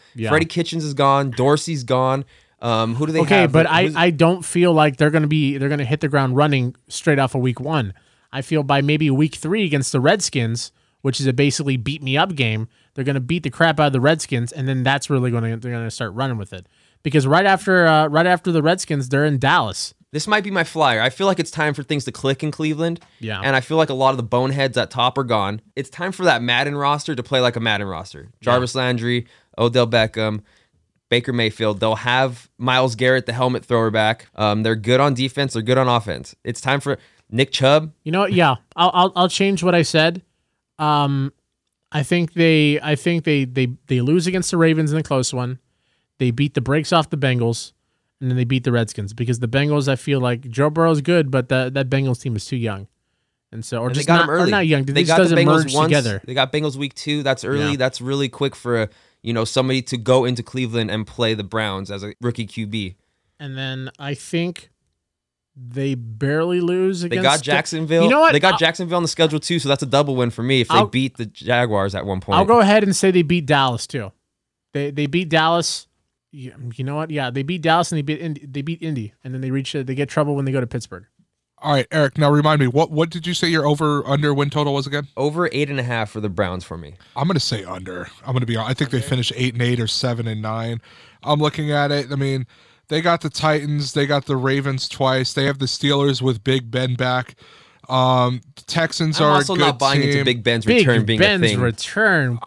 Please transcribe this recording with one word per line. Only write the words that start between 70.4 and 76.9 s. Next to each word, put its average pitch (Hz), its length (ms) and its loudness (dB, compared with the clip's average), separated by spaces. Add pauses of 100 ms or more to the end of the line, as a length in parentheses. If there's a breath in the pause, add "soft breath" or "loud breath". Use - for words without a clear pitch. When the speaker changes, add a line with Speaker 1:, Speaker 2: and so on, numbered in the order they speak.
Speaker 2:
me 131 180 2
if 113 60 0
they 160 80 2
Speaker 1:
I'll 208 120 4
Speaker 2:
beat 131 300 -2
the 117 80 -6
Jaguars 104 720 0
at 92 100 -6
one 95 160 -4
point. - 160 0
Speaker 1:
I'll 190 80 4
go 233 140 6
ahead 208 240 6
and 196 120 2
say 190 160 2
they 180 120 4
beat 160 220 0
Dallas 135 420 0
too. 104 240 -10 (640)
They, 143 180 -4
they 147 160 -2
beat 165 220 -2
Dallas. 160 580 0 (440)
You, 127 220 -16 (220)
you 135 80 -8
know 143 120 -6